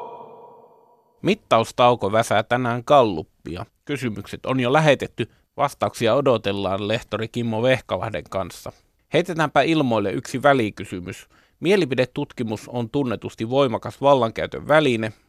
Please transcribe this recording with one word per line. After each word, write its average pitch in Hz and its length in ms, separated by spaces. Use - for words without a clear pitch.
Mittaustauko 123 880
väsää 110 320
tänään 120 440
galluppia. 95 800
Kysymykset 120 600
on 131 140
jo 123 140
lähetetty, 147 560
vastauksia 117 580
odotellaan 101 720
lehtori 110 400
Kimmo 113 340
Vehkalahden 113 680
kanssa. 92 420
Heitetäänpä 156 480
ilmoille 123 500
yksi 127 320
välikysymys. 104 840
Mielipidetutkimus 131 1080
on 120 200
tunnetusti 120 600
voimakas 120 520
vallankäytön 117 640
väline, 123 460